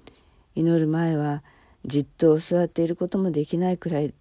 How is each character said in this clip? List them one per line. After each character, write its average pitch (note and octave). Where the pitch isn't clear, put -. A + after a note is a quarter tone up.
祈 E3
る D#3+
前 D#3+
は D3
じ C#3+
っ C#3
と D#3
座 F3
っ E3+
て E3+
い E3+
る F3
こ F3+
と G3+
も F#3+
で D3+
き E3
な F3+
い F3+
く F3
ら D3+
い D3